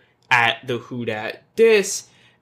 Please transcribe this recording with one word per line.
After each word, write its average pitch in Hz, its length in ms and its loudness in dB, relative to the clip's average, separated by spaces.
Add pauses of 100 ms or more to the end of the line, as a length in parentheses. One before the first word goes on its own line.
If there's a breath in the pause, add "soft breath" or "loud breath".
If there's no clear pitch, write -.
(300 soft breath)
at 120 380 0
the 120 120 -4
Who 120 260 -12
Dat 110 380 -10 (120)
Dis. 220 540 2 (320 soft breath)